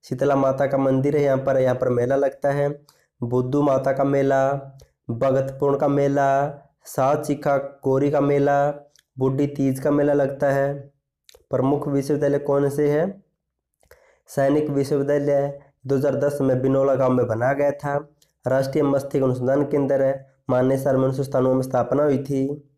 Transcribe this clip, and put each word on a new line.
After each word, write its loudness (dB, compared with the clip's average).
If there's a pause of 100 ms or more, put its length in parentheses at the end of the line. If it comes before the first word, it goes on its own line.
शीतला 2
माता 2
का -2
मंदिर 2
है 2
यहाँ 2
पर, 0
यहाँ 2
पर -2
मेला 0
लगता -2
है। -2 (380)
बुद्धू 0
माता 2
का 0
मेला, 2 (580)
भगतपूर्ण 0
का 0
मेला, 0 (260)
सात 0
शिखा -2
कोरी -2
का 2
मेला, 2 (480)
बूढ़ी 0
तीज -2
का 0
मेला 2
लगता 0
है। -2 (580)
प्रमुख -2
विश्वविद्यालय 0
कौन 0
से 0
हैं? -2 (1000)
सैनिक 0
विश्वविद्यालय 0 (260)
दो 0
हज़ार 0
दस -2
में 0
बिनौला 2
गांव 2
में 2
बनाया 0
गया 0
था। -6 (320)
राष्ट्रीय 0
मस्तिष्क 0
अनुसंधान 0
केंद्र 0
है, -4 (140)
मानेसर 2
में 2
उन्नीस 0
सौ -4
सतानवे 0
में 0
स्थापना 0
हुई 2
थी। -6